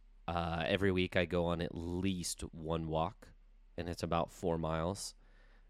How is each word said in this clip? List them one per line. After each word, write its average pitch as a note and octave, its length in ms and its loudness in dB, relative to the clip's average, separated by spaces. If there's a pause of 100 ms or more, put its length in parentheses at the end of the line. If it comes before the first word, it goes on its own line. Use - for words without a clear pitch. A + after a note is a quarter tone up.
(280)
uh, E2 380 0
every G2 260 4
week F#2 240 2
I F#2 100 4
go E2+ 200 2
on E2+ 160 2
at - 120 -4
least F2 680 -2 (100)
one E2 360 -4
walk, D#2+ 400 -2 (480)
and E2+ 120 -6
it's E2+ 140 -4
about E2+ 300 2
four E2 260 0
miles. D#2+ 560 -2 (560)